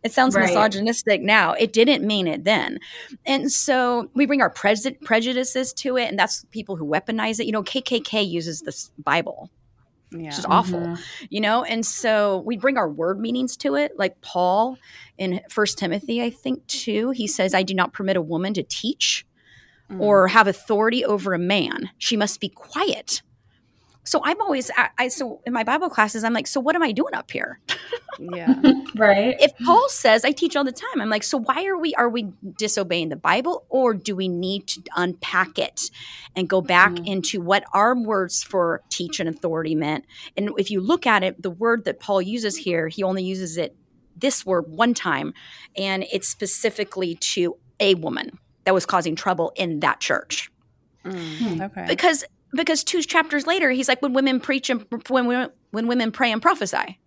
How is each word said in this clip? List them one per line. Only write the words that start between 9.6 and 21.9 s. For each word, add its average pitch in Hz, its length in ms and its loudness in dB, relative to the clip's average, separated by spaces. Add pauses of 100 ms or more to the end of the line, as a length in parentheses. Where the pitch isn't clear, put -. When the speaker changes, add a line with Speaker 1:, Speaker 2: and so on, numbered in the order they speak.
Speaker 3:
Yeah. 165 160 -10
Speaker 1:
which 147 100 -8
is - 60 -8
awful, 175 360 4
Speaker 2:
Mm-hmm. 170 500 -8
Speaker 1:
you 214 100 -4
know? 220 240 2
And 226 220 -4
so 208 600 2
we 226 120 -4
bring 262 180 2
our 196 120 0
word 180 300 -2
meanings 247 400 -4
to 277 180 -2
it. 294 220 0
Like 196 220 -2
Paul 196 560 0 (400)
in 190 320 -4
First - 300 -2
Timothy, 202 440 -2
I 240 80 -2
think, 262 360 -8
two, 220 440 -2
he 233 160 -4
says, 190 280 0
"I 185 80 2
do 185 120 -4
not 185 200 0
permit 190 220 -2
a 175 60 0
woman 170 320 -4
to 175 80 -4
teach - 640 -4 (640)
Speaker 3:
Mm. 190 100 -8
Speaker 1:
or 196 280 6
have 208 180 6
authority 220 580 0
over 196 300 0
a 170 40 -2
man. 180 600 0